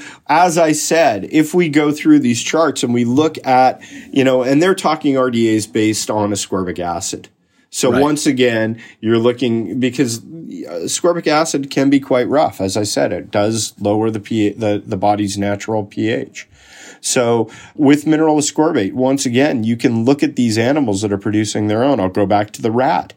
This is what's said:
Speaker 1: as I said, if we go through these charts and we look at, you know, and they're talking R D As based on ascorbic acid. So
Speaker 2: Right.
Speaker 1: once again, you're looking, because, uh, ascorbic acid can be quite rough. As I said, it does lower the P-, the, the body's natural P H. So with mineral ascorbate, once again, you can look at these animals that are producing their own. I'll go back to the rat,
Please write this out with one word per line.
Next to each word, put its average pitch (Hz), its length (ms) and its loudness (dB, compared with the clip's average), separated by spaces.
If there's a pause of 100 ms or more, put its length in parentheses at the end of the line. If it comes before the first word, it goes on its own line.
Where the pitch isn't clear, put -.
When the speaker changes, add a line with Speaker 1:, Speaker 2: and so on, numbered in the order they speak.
(280)
Speaker 1:
as 165 320 2
I 160 140 4
said, 147 520 0
if 151 280 0
we 180 140 2
go 151 240 2
through 151 280 4
these 120 240 0
charts 160 400 0
and 120 100 0
we 120 120 2
look 151 400 0
at, 131 360 4 (300)
you 139 120 2
know, 127 200 4
and 139 180 2
they're 185 140 4
talking 151 420 0
R 127 140 0
D 113 240 2
As 107 100 0
based 107 460 -2
on 107 180 -2
ascorbic 92 480 -4
acid. 85 520 -8 (400)
So - 220 0
Speaker 2:
Right. 123 100 2
Speaker 1:
once 147 240 0
again, 117 560 0 (200)
you're 113 160 2
looking, 117 600 0
because, 123 420 -2
uh, 87 640 -12
ascorbic 170 420 -2
acid 151 420 -2
can 139 200 2
be 139 100 4
quite 127 300 0
rough. 143 320 0
As 95 160 -2
I 107 60 0
said, 120 280 -2
it 87 180 -8
does 107 480 -2
lower 107 320 0
the 107 120 -6
P-, 104 300 -2
the, 104 320 -2
the 110 120 -8
body's 101 420 0
natural 101 480 -4
P 104 240 -4
H. - 380 -8 (540)
So 117 500 0 (240)
with 147 320 4
mineral 156 300 2
ascorbate, 147 560 0
once 135 320 0
again, 131 400 0
you 117 100 0
can 117 300 0
look 143 180 2
at 147 140 -2
these 117 200 0
animals 117 440 0
that 104 100 -2
are 101 60 -2
producing 107 500 -2
their 107 160 0
own. 139 160 2
I'll 92 100 0
go 101 160 0
back 104 260 0
to - 100 -16
the 113 100 0
rat, 127 460 -2